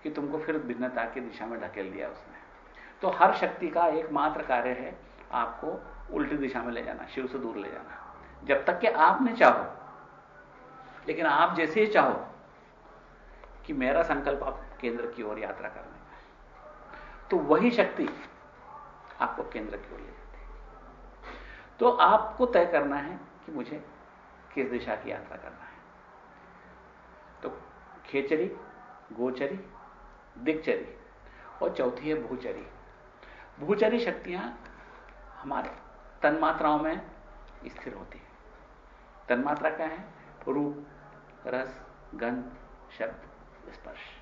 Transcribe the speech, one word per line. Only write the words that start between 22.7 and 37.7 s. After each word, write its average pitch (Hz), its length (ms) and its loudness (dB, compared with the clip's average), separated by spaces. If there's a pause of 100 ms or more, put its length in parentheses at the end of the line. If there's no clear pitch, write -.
है 151 240 -6 (260)
कि 165 60 -14
मुझे 139 340 -8 (680)
किस 131 160 0
दिशा 117 260 -2
की 110 160 -8
यात्रा - 260 -10
करना - 260 -16
है। - 140 -18 (1700)
तो - 180 -10 (440)
खेचरी, 156 400 0 (680)
गोचरी, 131 460 -2 (800)
दिक्चरी 127 600 -2 (640)
और - 140 0
चौथी 139 340 0
है 156 180 -2
भूचरी। 107 400 -8 (920)
भूचरी 208 400 4
शक्तियां 190 540 -4 (880)
हमारे - 480 -6 (340)
तन्मात्राओं 156 580 6
में 160 320 -2 (540)
स्थिर - 280 -12